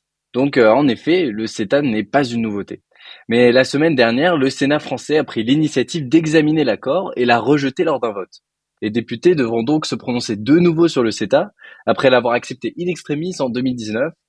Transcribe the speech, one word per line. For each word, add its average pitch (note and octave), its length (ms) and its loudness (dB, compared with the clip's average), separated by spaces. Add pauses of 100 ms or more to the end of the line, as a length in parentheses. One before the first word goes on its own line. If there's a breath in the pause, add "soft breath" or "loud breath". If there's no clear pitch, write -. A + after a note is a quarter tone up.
(320)
Donc, C3+ 240 0
euh, A2+ 140 6
en C3+ 180 4
effet, D#3 380 0
le A2 200 -6
ceta A2+ 360 -2
n'est A2 200 -2
pas C#3 220 0
une A#2 160 -4
nouveauté. G2+ 400 -6 (480 loud breath)
Mais A#2+ 240 6
la C3 100 6
semaine D3+ 320 0
dernière, B2+ 420 2
le C3+ 140 2
Sénat C#3+ 300 -2
français C#3+ 360 -4
a D#3 60 2
pris A#2 220 -6
l'initiative D3 640 0
d'examiner D#3 560 2
l'accord C3+ 500 -2
et B2 100 -2
l'a A#2+ 140 4
rejeté C#3 460 0
lors C3+ 160 -2
d'un A#2 100 -4
vote. G2 300 -12 (420)
Les A2 80 -2
députés A#2 460 0
devront A#2 260 0
donc D3+ 240 -2
se - 80 -6
prononcer A#2+ 400 -6
de A2+ 240 2
nouveau E3+ 300 4
sur C#3 160 0
le A2 80 0
ceta, D3 400 -2 (340 loud breath)
après A#2 240 2
l'avoir A#2+ 240 2
accepté A#2+ 440 -6
in F3 100 -6
extremis E3 500 -6
en C3 100 -2
deux B2 140 -4
mille B2+ 140 -2
dix-neuf, A2+ 360 -4 (160)